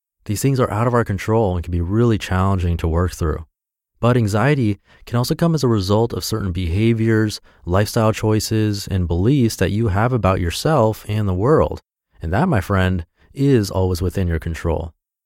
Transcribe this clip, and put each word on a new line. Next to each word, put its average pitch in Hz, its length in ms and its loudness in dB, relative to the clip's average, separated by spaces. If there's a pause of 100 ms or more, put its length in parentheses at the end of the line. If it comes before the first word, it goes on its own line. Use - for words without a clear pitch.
(260)
These 107 140 -6
things 135 200 0
are 120 100 0
out 107 160 0
of 123 80 0
our 117 100 2
control 107 500 0
and 85 100 -4
can 85 80 -10
be 87 80 0
really 107 380 2
challenging 92 600 0
to 85 100 -2
work 85 240 0
through. 80 340 -4 (540)
But 120 160 2
anxiety 110 640 0 (260)
can - 100 -4
also 123 180 0
come 165 200 2
as 147 80 -2
a 135 60 4
result 107 440 2
of - 120 -6
certain 107 260 -4
behaviors, 110 920 0 (260)
lifestyle 104 460 2
choices, 107 760 -2
and 92 180 0
beliefs 107 500 2
that 92 140 0
you 107 180 0
have 107 240 0
about 95 280 2
yourself 110 680 0
and 107 200 -2
the 92 60 0
world. 104 480 0 (380)
And 82 120 -6
that, 139 160 2
my 127 120 2
friend, 92 440 0 (300)
is 135 360 2
always 92 300 0
within 92 280 -2
your 82 100 0
control. 80 540 -4 (340)